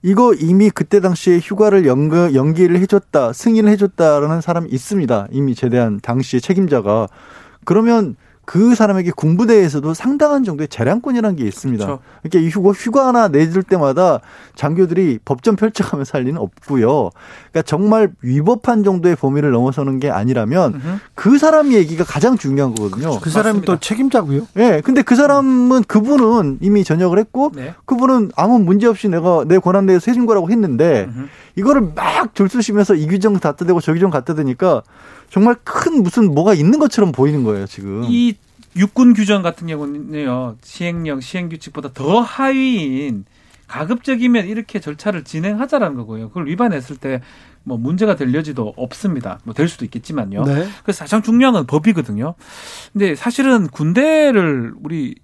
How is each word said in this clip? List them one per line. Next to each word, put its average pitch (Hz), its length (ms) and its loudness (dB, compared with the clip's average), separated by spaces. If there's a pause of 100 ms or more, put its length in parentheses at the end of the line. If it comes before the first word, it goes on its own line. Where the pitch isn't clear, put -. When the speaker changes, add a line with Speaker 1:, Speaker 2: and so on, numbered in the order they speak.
Speaker 1:
이거 202 320 4
이미 185 340 4
그때 196 300 0
당시에 180 400 2
휴가를 196 480 2
연거-, 151 480 2
연기를 165 460 2
해줬다, 156 520 0
승인을 220 380 2
해줬다라는 165 680 2
사람이 170 280 -4
있습니다. 127 640 -2
이미 135 240 -2
제대한 117 460 0
당시의 123 400 -2
책임자가. 117 680 0 (580)
그러면 220 500 2 (320)
그 226 280 2
사람에게 190 360 0
군부대에서도 160 840 2
상당한 285 520 0
정도의 151 240 -6
재량권이라는 220 680 -2
게 139 80 -6
있습니다. 104 420 -4
Speaker 2:
그렇죠. 135 160 -6 (220)
Speaker 1:
그러니까 165 240 0
이 - 20 0
휴가, 190 220 2
휴가 254 340 0
하나 240 220 2
내줄 160 340 2
때마다 156 600 2 (340)
장교들이 170 720 0
법전 190 320 0
펼쳐가면서 185 600 -4
할 127 60 -2
리는 147 160 -4
없고요. 117 680 0 (420)
그러니까 160 120 -2
정말 208 460 2 (120)
위법한 202 640 0
정도의 180 320 2
범위를 143 340 0
넘어서는 131 480 -2
게 143 100 -2
아니라면 120 680 0
Speaker 2:
음흠. 160 220 -8 (160)
Speaker 1:
그 254 240 2
사람 302 360 4
얘기가 165 320 2
가장 226 320 0
중요한 139 360 -2
거거든요. 110 460 -4
Speaker 3:
그 160 100 -6
사람이 208 300 0
Speaker 2:
맞습니다. 185 140 -2
Speaker 3:
또 170 80 -2
책임자고요. 220 720 -2
Speaker 1:
예, 196 260 2
근데 262 200 0
그 240 160 2
사람은, 262 680 4
그분은 220 760 2
이미 202 240 2
전역을 175 340 2
했고 254 340 -2
Speaker 2:
네. 143 300 -14
Speaker 1:
그분은 254 540 0
아무 220 220 4
문제 202 280 2
없이 208 220 0
내가 170 360 2
내 180 140 4
권한 190 280 2
내에서 185 220 2
해준 247 160 0
거라고 196 240 2
했는데 143 640 0
Speaker 2:
음흠. 131 140 -12 (300)
Speaker 1:
이거를 214 360 0
막 - 400 -4
졸수시면서 208 600 0
이 151 120 -2
규정 202 260 0
갖다 170 320 -4
대고 170 160 2
저 - 100 -2
규정 175 180 2
갖다 151 260 -4
대니까 143 480 0 (460)
정말 233 360 2
큰 311 380 -2
무슨 175 300 2
뭐가 180 200 2
있는 185 260 2
것처럼 208 320 0
보이는 139 320 0
거예요, 101 240 -4
지금. 98 380 -10
Speaker 2:
이 240 300 0 (420)
육군 240 360 4
규정 208 280 2
같은 170 260 -6
경우는요, 143 960 -8
시행령, 170 560 -8
시행규칙보다 160 760 -12
더 170 280 0
하위인 165 1040 -4 (420)
가급적이면 240 800 -2
이렇게 220 320 -8
절차를 151 460 -8
진행하자라는 208 720 -4
거고요. 110 320 -12
그걸 165 180 -8
위반했을 160 480 -4
때 131 240 -8 (440)
뭐 123 140 -8
문제가 180 380 -2
될 131 180 -2
여지도 135 440 -6
없습니다. 127 680 -8
뭐 113 100 -14
될 151 140 -2
수도 - 160 -10
있겠지만요. 120 600 -8
Speaker 3:
네. 147 240 -2 (140)
Speaker 2:
그래서 196 200 -6
가장 208 180 -2
중요한 240 320 2
건 151 140 -2
법이거든요. 151 680 -2 (580)
근데 196 200 0
사실은 240 540 0
군대를 185 1120 0
우리 151 420 -8